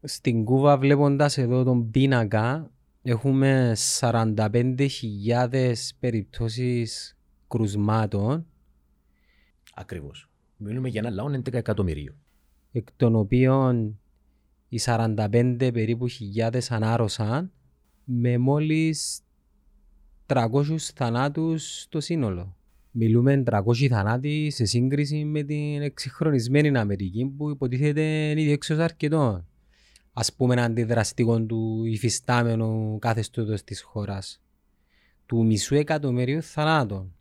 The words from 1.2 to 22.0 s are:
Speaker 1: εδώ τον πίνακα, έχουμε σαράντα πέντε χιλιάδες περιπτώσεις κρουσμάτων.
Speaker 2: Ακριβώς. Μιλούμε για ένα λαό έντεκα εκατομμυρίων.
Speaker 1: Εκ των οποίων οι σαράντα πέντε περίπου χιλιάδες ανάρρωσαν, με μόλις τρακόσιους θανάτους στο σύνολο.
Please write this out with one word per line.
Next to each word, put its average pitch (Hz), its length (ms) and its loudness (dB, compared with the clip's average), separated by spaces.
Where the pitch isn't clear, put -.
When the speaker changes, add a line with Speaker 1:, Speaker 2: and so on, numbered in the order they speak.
Speaker 1:
εδώ 127 260 2
τον 120 280 2
πίνακα, 123 800 2
έχουμε 131 760 2
σαράντα 110 720 0
πέντε 127 360 0
χιλιάδες 120 1120 -2
περιπτώσεις 117 1160 -4
κρουσμάτων. 110 1000 0
Speaker 2:
Ακριβώς. 76 540 -14
Μιλούμε 120 320 -6
για 107 120 -4
ένα 117 80 -4
λαό 123 220 -6
έντεκα 123 260 -4
εκατομμυρίων. 87 580 -4
Speaker 1:
Εκ 117 240 -6
των 113 200 2
οποίων 123 840 2
οι 117 80 -6
σαράντα 110 520 0
πέντε 123 420 2
περίπου 117 360 0
χιλιάδες 113 640 -2
ανάρρωσαν, 113 800 0
με 123 340 0
μόλις 156 840 0
τρακόσιους 143 600 0
θανάτους 143 960 -4
στο - 180 -6
σύνολο. 101 560 -4